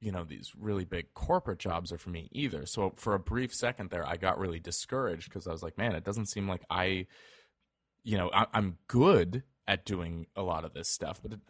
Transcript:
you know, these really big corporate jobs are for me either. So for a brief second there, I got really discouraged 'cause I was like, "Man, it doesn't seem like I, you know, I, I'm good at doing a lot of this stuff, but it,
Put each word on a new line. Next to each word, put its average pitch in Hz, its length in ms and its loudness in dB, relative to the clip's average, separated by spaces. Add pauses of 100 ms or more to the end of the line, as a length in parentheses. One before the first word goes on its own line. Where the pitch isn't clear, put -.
you 107 120 -2
know, 90 120 -2
these 73 320 -12
really 101 280 0
big 87 300 -6
corporate 156 460 0
jobs 87 320 -4
are 85 60 -6
for - 120 -10
me 82 220 -8
either. 113 340 -4
So 98 300 0
for 107 180 0
a 95 60 2
brief 120 340 -2
second 120 360 -2
there, 85 160 -4
I 82 100 -2
got 92 220 2
really 87 220 -2
discouraged 92 720 -4
'cause 92 160 -8
I 87 60 -2
was 80 100 -6
like, 82 160 -6
"Man, 110 160 0
it 82 100 -4
doesn't 107 220 -2
seem 98 220 -2
like 92 200 -4
I, 92 380 2 (960)
you 107 160 2
know, 90 140 2
I, 104 200 8
I'm 98 260 2 (100)
good 123 560 6 (240)
at 98 160 2
doing 85 500 -4
a 98 80 -4
lot 82 220 0
of 80 100 -10
this 80 140 -6
stuff, - 340 -4
but 110 120 -8
it, 104 160 -12